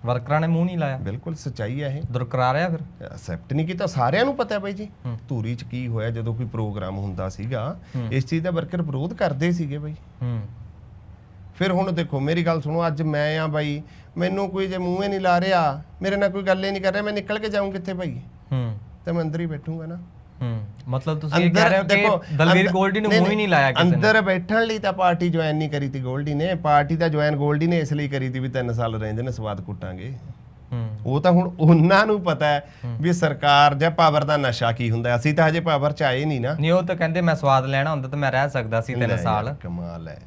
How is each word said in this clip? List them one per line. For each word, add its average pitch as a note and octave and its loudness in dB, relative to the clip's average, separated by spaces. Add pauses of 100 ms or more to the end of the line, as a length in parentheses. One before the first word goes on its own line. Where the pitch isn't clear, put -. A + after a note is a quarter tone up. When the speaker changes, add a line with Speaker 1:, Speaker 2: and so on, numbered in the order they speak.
Speaker 1:
ਵਰਕਰਾਂ B2 0
ਨੇ E3 0
ਮੂੰਹ E3+ 2
ਨਹੀਂ F3+ -2
ਲਾਇਆ? C#3 -2
Speaker 2:
ਬਿਲਕੁਲ A#2 -8
ਸੱਚਾਈ B2 -6
ਹੈ C#3+ -4
ਇਹ। C#3+ -6
Speaker 1:
ਦੁਰਕਰਾਰ B2+ -2
ਆ F3 0
ਫਿਰ? - -8
Speaker 2:
ਐਕਸੈਪਟ - -10
ਨਹੀਂ D#3+ 0
ਕੀਤਾ, F#3 -4
ਸਾਰਿਆਂ D3 2
ਨੂੰ C4+ -2
ਪਤਾ A3 -4
ਹੈ G3+ -2
ਬਾਈ G3+ -8
ਜੀ। G3+ -10 (180)
Speaker 1:
ਹੂੰ। A2+ -8 (100)
Speaker 2:
ਧੂਰੀ A#2 -4
'ਚ A#2 -12
ਕੀ B2 -8
ਹੋਇਆ A2+ -2
ਜਦੋਂ A2+ -4
ਕੋਈ A#2+ -4
ਪ੍ਰੋਗਰਾਮ G2+ -6
ਹੁੰਦਾ F#2+ -6
ਸੀਗਾ, A#2+ -6 (200)
Speaker 1:
ਹੂੰ। A#2 -4
Speaker 2:
ਇਸ C3+ 0
ਚੀਜ਼ E3 -2
ਦਾ F3+ -2
ਵਰਕਰ E3+ -2
ਵਿਰੋਧ D#3 -4
ਕਰਦੇ E3 0
ਸੀਗੇ D3+ -4
ਬਾਈ। D3+ -8 (280)
Speaker 1:
ਹੂੰ। A#2+ -4 (1160)
Speaker 2:
ਫਿਰ F#3 0
ਹੁਣ F#3+ 0
ਦੇਖੋ D#3 -2
ਮੇਰੀ E3 0
ਗੱਲ E3 0
ਸੁਣੋ, D#3+ -2
ਅੱਜ D#3 -2
ਮੈਂ D3+ 0
ਆ D#3 -2
ਬਾਈ, D3+ -2 (340)
ਮੈਨੂੰ F#3 -2
ਕੋਈ F#3+ -2
ਜੇ F#3 -4
ਮੂੰਹ F3+ -2
ਹੀ G3+ 0
ਨਹੀਂ G3 -2
ਲਾ F3+ 4
ਰਿਹਾ, E3 2 (200)
ਮੇਰੇ G3 0
ਨਾਲ G3+ 2
ਕੋਈ G3 -6
ਗੱਲ F#3+ 0
ਹੀ G3 -2
ਨਹੀਂ G3 -4
ਕਰ F#3+ 2
ਰਿਹਾ, G3+ -2
ਮੈਂ G#3 -4
ਨਿਕਲ G#3 -4
ਕੇ G#3+ -4
ਜਾਊਂ G3+ -2
ਕਿੱਥੇ F#3+ -6
ਭਾਈ? D#3 -6 (320)
Speaker 1:
ਹੂੰ। A#2 -4 (260)
Speaker 2:
ਤੇ E3+ -4
ਮੈਂ E3+ 0
ਅੰਦਰ D#3+ -4
ਹੀ E3+ -4
ਬੈਠੂੰਗਾ D#3+ -8
ਨਾ। E3+ -10 (440)
Speaker 1:
ਹੂੰ, A2+ -4 (240)
ਮਤਲਬ C3 -2
ਤੁਸੀਂ D#3 0
ਇਹ F3 6
Speaker 2:
ਅੰਦਰ F3+ 4
Speaker 1:
ਕਹਿ A3 6
ਰਹੇ F#3+ 4
ਹੋ G3 0
ਕਿ G3+ 2
Speaker 2:
ਦੇਖੋ, G3+ 2 (120)
Speaker 1:
ਦਲਵੀਰ F3 6
Speaker 2:
ਅੰਦਰ F#3+ 2
Speaker 1:
ਗੋਲਡੀ F#3+ 2
ਨੂੰ G#3+ 0
Speaker 2:
ਨਹੀਂ, G#3+ 6
Speaker 1:
ਮੂੰਹ F#3 4
ਹੀ G#3+ 2
ਨਹੀਂ G#3+ 0
ਲਾਇਆ C#3 4
ਕਿਸੇ D#3+ 4
ਨੇ। E3 6
Speaker 2:
ਅੰਦਰ A3 6
ਬੈਠਣ F#3+ 2
ਲਈ A3 -2
ਤਾਂ G3 0
ਪਾਰਟੀ F3+ 2
ਜੁਆਇਨ D#3+ 0
ਨਹੀਂ D#3 -2
ਕਰੀ C#3 -2
ਤੀ C3+ -6
ਗੋਲਡੀ C#3+ -4
ਨੇ, E3+ 0
ਪਾਰਟੀ D3 4
ਤਾਂ E3 2
ਜੁਆਇਨ D3+ 0
ਗੋਲਡੀ D3 0
ਨੇ E3+ 2
ਇਸ D3+ -2
ਲਈ D3 -2
ਕਰੀ C3 -2
ਤੀ B2+ -4
ਵੀ C3 -4
ਤਿੰਨ A#2+ -2
ਸਾਲ A2+ -2
ਰਹਿੰਦੇ G#2+ -4
ਨੇ C3 -4
ਸਵਾਦ G#2+ -6
ਕੁੱਟਾਂਗੇ। F#2+ -10 (580)
Speaker 1:
ਹੂੰ। A2+ -6 (100)
Speaker 2:
ਉਹ C3 0
ਤਾਂ F3+ 6
ਹੁਣ F3+ 4 (100)
ਉਹਨਾਂ F3 8
ਨੂੰ G#3+ 2
ਪਤਾ D#3 0
ਹੈ C#3+ 2 (160)
Speaker 1:
ਹੂੰ। A#2 -6
Speaker 2:
ਵੀ E3+ 2
ਸਰਕਾਰ C#3+ 6
ਜਾਂ D#3 2
ਪਾਵਰ D#3 4
ਦਾ D3 2
ਨਸ਼ਾ A#2+ 0
ਕੀ A#2+ -2
ਹੁੰਦਾ, A#2+ 2
ਅਸੀਂ D3 0
ਤਾਂ D#3+ 4
ਹਜੇ E3 2
ਪਾਵਰ D3 0
'ਚ - -4
ਆਏ C3+ 0
ਨਹੀਂ D3 0
ਨਾ। C3 -2
Speaker 1:
ਨਹੀਂ, D#3+ 2
ਉਹ F3+ 4
ਤਾਂ F3 -2
ਕਹਿੰਦੇ E3 0
ਮੈਂ E3+ 4
ਸਵਾਦ C3+ 2
ਲੈਣਾ C#3 0
ਹੁੰਦਾ C3+ -4
ਤਾਂ C#3+ -6
ਮੈਂ C3+ 0
ਰਹਿ C3+ 0
ਸਕਦਾ A2+ -2
ਸੀ B2 -6
ਤਿੰਨ A#2+ 0
Speaker 2:
ਲੈ G#2 2
ਯਾਰ, F2 -2
Speaker 1:
ਸਾਲ। G#2+ -2
Speaker 2:
ਕਮਾਲ E2+ -8
ਹੈ। C#2+ -14